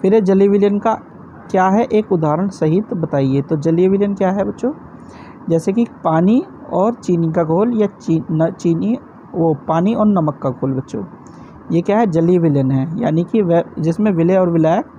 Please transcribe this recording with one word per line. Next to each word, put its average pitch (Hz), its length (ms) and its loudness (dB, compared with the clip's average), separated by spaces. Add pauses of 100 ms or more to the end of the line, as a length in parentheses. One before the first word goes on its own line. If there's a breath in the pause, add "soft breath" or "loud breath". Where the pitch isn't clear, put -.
फिर 190 120 2
ये 226 80 4
जलीय 196 260 4
विलयन 202 320 2
का 220 140 0 (580)
क्या 185 180 2
है, 214 140 2
एक 214 280 0
उदाहरण 160 360 0
सहित 185 460 -2
बताइए। 139 480 -2
तो 151 140 -4
जलीय 165 340 2
विलयन 202 240 0
क्या 185 180 0
है 196 120 -2
बच्चों? 233 300 -4 (760 loud breath)
जैसे 165 240 0
कि 233 120 0 (180)
पानी 214 400 2 (300)
और 196 200 0
चीनी 170 380 -2
का 170 120 0
घोल 214 380 0
या 202 60 2
ची-, 160 440 -2
न-, 160 200 0
चीनी, 185 460 -2 (380)
वो 165 220 0 (100)
पानी 170 260 0
और 214 140 2
नमक 160 360 0
का 139 60 -2
घोल। 131 240 -4
बच्चों, 135 300 -8 (680 loud breath)
ये 165 100 2
क्या 202 180 0
है? 233 80 2
जलीय 170 320 2
विलयन 143 320 2
है, 135 300 -2
यानी 156 220 0
कि 214 180 0
वह, 170 220 2 (160)
जिसमें 165 320 0
विलय 175 260 2
और 180 120 2
विलायक 165 360 2 (140)